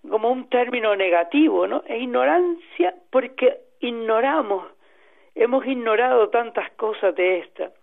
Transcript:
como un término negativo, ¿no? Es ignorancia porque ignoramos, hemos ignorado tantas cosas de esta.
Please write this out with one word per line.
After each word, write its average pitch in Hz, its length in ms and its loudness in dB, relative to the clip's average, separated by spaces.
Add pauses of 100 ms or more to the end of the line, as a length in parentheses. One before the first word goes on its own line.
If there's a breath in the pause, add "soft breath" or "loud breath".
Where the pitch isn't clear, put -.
como 220 220 0
un 254 200 -4
término 240 440 0
negativo, 190 720 2
¿no? 220 220 -4
Es 233 140 -6
ignorancia 320 920 0 (160)
porque 254 500 0 (200)
ignoramos, 226 840 -2 (680 soft breath)
hemos 247 320 0
ignorado 240 640 2
tantas 226 420 -4
cosas 208 440 -2
de 180 240 0
esta. - 320 -12 (120)